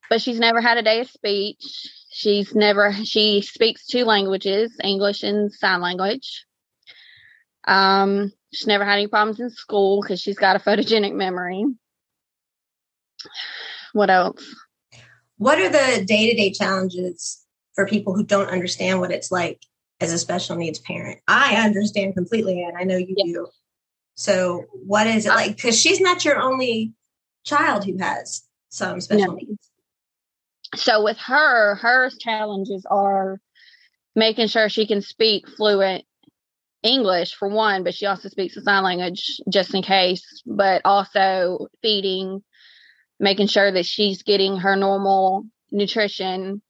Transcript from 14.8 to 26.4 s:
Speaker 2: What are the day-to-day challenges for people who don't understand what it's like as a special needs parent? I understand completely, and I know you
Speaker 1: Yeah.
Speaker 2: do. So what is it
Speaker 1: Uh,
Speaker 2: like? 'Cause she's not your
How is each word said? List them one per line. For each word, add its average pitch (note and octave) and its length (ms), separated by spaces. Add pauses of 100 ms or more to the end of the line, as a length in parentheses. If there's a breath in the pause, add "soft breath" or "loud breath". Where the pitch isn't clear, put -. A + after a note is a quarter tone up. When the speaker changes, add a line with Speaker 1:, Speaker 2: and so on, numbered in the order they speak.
Speaker 2:
What C#4 240
are - 80
the C4 360
day-to-day G#3+ 480
challenges F#3 920 (300)
for G3 120
people G3+ 280
who G#3 100
don't G3 240
understand F#3 520
what F3+ 120
it's - 180
like F3 300 (400)
as E3 120
a E3 60
special F3 380
needs E3 240
parent? F3 480
I A#3 280
understand G#3 580
completely, F3+ 480
and F3 140
I F3+ 80
know F#3 120
you F#3 200
Speaker 1:
Yeah. F3+ 180
Speaker 2:
do. E3+ 140 (680)
So F3+ 580
what G#3 340
is A3 200
it G#3+ 60
Speaker 1:
Uh, - 40
Speaker 2:
like? G#3+ 240
'Cause A#3 180
she's F4+ 220
not F4+ 240
your C#4+ 160